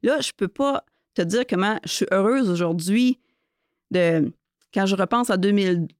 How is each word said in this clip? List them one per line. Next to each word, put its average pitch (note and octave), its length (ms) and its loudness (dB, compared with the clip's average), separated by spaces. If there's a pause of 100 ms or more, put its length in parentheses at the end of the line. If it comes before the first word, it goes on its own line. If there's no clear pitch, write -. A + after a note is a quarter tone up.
là, C4+ 200 0
je - 140 -6
peux F#3+ 120 -2
pas C#4 360 -2 (300)
te G3 80 -2
dire G3 260 0
comment G3+ 380 -2
je E3+ 60 -10
suis - 200 -4
heureuse G#3+ 380 2
aujourd'hui F3 680 0 (720)
de... E3+ 420 2 (400)
Quand G3 140 0
je G3 80 0
repense A#3 340 0
à F#3+ 80 0
deux G3 140 2
mille, F#3 360 2 (120)